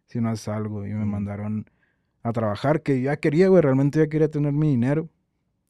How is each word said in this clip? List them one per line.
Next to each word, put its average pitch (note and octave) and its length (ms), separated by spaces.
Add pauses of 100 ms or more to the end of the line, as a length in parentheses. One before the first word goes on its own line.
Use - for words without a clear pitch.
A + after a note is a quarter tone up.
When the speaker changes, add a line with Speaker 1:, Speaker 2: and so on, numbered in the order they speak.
Speaker 1:
si A#2+ 160
no A2+ 80
haces A2 180
algo, G#2+ 380
y G2+ 60
me G#2+ 100
Speaker 2:
Ujú. G#2+ 60
Speaker 1:
mandaron G#2 640 (540)
a A#2 80
trabajar, A#2 500
que C3+ 200
ya C#3 160
quería, E3+ 320
güey, F#3 120
realmente C#3 380
ya D#3 80
quería D3+ 240
tener D3 220
mi D3+ 160
dinero, C#3+ 400 (600)